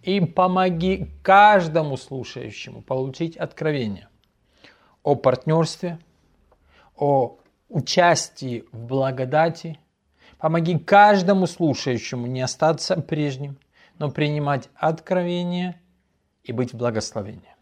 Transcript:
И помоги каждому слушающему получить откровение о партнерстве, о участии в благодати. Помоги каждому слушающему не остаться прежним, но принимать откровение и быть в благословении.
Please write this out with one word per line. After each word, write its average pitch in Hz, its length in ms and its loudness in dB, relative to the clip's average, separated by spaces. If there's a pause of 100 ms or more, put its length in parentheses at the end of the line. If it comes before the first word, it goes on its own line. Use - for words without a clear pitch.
И 196 200 0
помоги 185 880 0 (120)
каждому 175 720 6
слушающему 120 840 -12
получить 135 540 -6
откровение 147 720 -6 (920)
о 143 140 2
партнерстве, 160 800 0 (1000)
о 139 400 0 (320)
участии 147 1000 0
в 117 80 -18
благодати. 135 1000 -2 (600)
Помоги 165 400 0
каждому 196 680 6
слушающему 131 800 -2
не 127 140 -6
остаться 156 560 0
прежним, 143 640 -6 (400)
но 147 120 -2
принимать 147 680 -2
откровение 175 1000 -2 (680)
и 127 80 -10
быть 123 200 -4
в - 40 -16
благословении. 110 840 -6